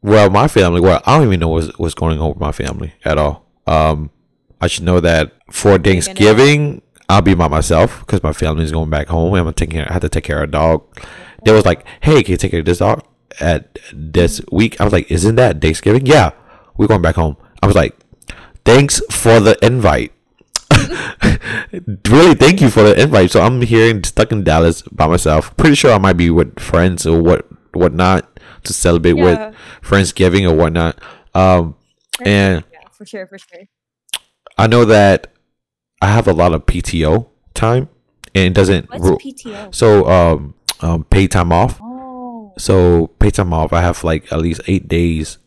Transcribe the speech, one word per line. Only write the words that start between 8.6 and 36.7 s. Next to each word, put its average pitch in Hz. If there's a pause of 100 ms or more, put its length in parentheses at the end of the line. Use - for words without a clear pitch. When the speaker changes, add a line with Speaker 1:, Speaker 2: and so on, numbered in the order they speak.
Speaker 1:
going 80
back 73
home. 85
I'm 90
gonna 80
take 80
care, 80
I -
have 87
to 87
take 80
care 76
of 73
a 73
dog. 80 (600)
They 107
was 110
like, 87 (160)
"Hey, 151
can 95
you 85
take 92
care 82
of 78
this 87
dog 110 (380)
at 80 (140)
this 78 (100)
week?" 107
I -
was 101
like, -
"Isn't 90
that 107
Thanksgiving?" 101
"Yeah, 123 (460)
we're 104
going 101
back 82
home." 80 (260)
I -
was 101
like, 82 (680)
"Thanks 135 (100)
for 113
the 107
invite." 101 (580)
<laughs> 285 (1160)
Really, 151
thank 170
you 127
for 110
the 104
invite. 110
So 90
I'm 123
here 113
and 104
stuck -
in 104
Dallas 82
by -
myself. 78
Pretty 151
sure 131
I 107
might 95
be 85
with 82
friends 87
or 82
what, 85 (280)
whatnot 90 (260)
to -
celebrate 85
with 85
Speaker 2:
Yeah. - (300)
Speaker 1:
Friendsgiving 95
or 80
whatnot. 82 (360)
Um, 92 (440)
Speaker 2:
Friendsgiving, -
Speaker 1:
and 104
Speaker 2:
yeah, -
for -
sure, 196
for 196
sure. 180 (920)
Speaker 1:
I 101
know 120
that 101 (680)
I 95
have 107
a 95
lot 85
of 78
P -